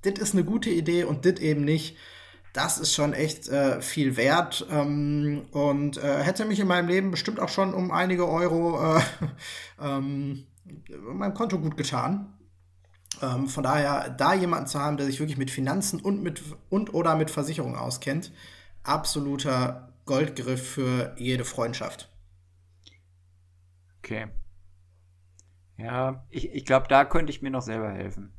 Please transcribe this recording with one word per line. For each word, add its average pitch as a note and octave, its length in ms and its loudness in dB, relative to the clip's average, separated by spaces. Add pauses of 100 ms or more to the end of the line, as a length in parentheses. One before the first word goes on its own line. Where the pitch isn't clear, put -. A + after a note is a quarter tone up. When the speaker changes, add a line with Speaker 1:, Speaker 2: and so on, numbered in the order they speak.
Speaker 1:
„Dit G3 140 0
ist G3+ 160 -2
eine F3+ 100 6
gute A3 260 0
Idee E3+ 340 2
und C#3 220 -2
dit F#3 140 4
eben D3 240 2
nicht“, D#3 320 0 (560)
das D#3 260 0
ist D#3+ 140 2
schon D3 200 2
echt, D3+ 360 -2
äh, C#3 320 2
viel C3 360 0
wert, D#3 540 2
ähm, D3 720 0 (100)
und, C#3+ 440 2
äh, C#3+ 260 0
hätte F#3+ 220 0
mich G#3 160 0
in G3 80 4
meinem F3 200 4
Leben F#3+ 240 2
bestimmt A3 280 -2
auch F#3 80 0
schon G3 260 2
um F#3 180 0
einige F3 360 2
Euro, E3 680 4
äh, D#3 40 8 (400)
<laughs> - 400 -14
ähm, C#3 680 -4 (560)
meinem F#3+ 320 -4
Konto F#3+ 240 -2
gut D3+ 180 -2
getan. D3 560 -2 (880)
Ähm, C3+ 280 -2
von C3+ 160 -4
daher, C#3+ 460 2
da C#3 240 2
jemanden E3+ 320 0
zu D3 140 -4
haben, D3 160 0
der C#3 100 -2
sich C3+ 140 -2
wirklich D3+ 160 -2
mit C3 140 -2
Finanzen D#3+ 500 0
und G3 220 0
mit, E3+ 200 -4 (280)
und G#3+ 240 0
oder E3 220 4
mit D#3 140 2
Versicherungen C#3 460 -4
auskennt, B2+ 560 -4 (520)
absoluter C#3 1080 -2 (140)
Goldgriff C3 600 0
für B2+ 520 -2
jede B2 260 0
Freundschaft. - 680 -6 (1900)
Speaker 2:
Okay. G#2+ 300 -8 (1500)
Ja, B2+ 540 -4
ich, - 240 -4
ich C#3 100 -6
glaub, C3+ 240 4
da C#3 160 8
könnte D#3+ 280 4
ich - 100 -8
mir C3+ 80 -4
noch C3 120 -2
selber A2 280 -4
helfen. F#2+ 480 -8